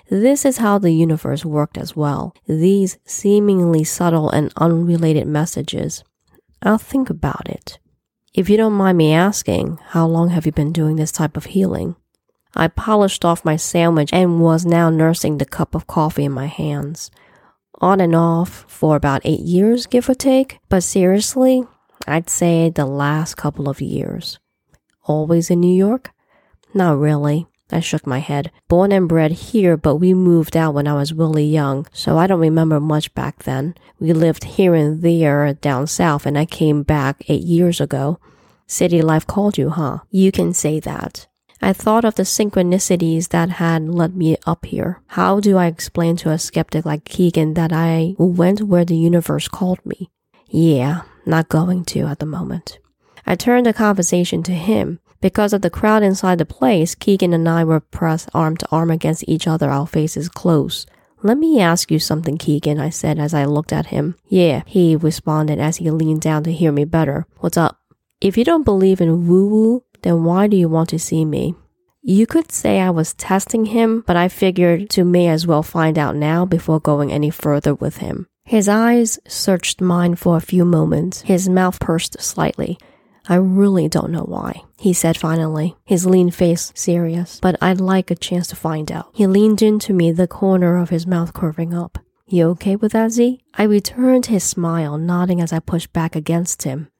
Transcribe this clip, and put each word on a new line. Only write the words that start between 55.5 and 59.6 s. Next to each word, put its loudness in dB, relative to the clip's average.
of 0
the 0
crowd 2
inside 2
the 0
place, 0
Keegan 2
and 2
I 2
were 2
pressed -4
arm 0
to -10
arm 0
against -2
each -2
other, 0